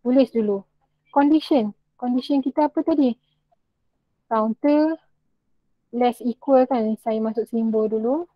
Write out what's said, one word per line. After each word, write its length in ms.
Tulis 320
dulu. 320
Condition. 640
Condition 400
kita 320
apa 80
tadi? 320
Counter 640
less 320
equal 400
kan? 400
Saya 160
masuk 240
simbol 480
dulu. 320